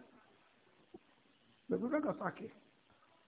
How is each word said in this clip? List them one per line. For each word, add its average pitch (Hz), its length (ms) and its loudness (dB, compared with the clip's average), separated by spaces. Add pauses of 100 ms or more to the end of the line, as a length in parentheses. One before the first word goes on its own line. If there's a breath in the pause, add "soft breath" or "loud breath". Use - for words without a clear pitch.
(1700)
Bẹ̀rù 208 200 2
fẹ́ 302 160 2
kà 208 80 2
sáàkì. 185 340 -2 (800)